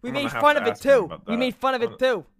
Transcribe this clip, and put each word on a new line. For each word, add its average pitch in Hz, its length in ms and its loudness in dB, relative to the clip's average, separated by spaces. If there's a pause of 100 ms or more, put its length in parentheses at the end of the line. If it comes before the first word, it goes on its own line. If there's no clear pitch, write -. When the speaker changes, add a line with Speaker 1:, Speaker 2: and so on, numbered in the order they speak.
Speaker 1:
We 247 80 -8
Speaker 2:
I'm 254 40 -8
Speaker 1:
made 277 80 -2
Speaker 2:
gonna 277 120 -4
have 285 80 -2
Speaker 1:
fun 294 140 6
Speaker 2:
to 285 60 0
Speaker 1:
of 214 60 -2
it, 226 40 0
Speaker 2:
ask - 140 -10
him 277 140 4
Speaker 1:
too. 180 60 -2
Speaker 2:
about 165 220 -12
Speaker 1:
We 214 60 -4
Speaker 2:
that. 233 60 -2
Speaker 1:
made 254 160 -2
fun 262 200 -2
of 233 80 -4
it, 226 80 -4
Speaker 2:
Um, - 80 -18
Speaker 1:
too. 247 260 0 (140)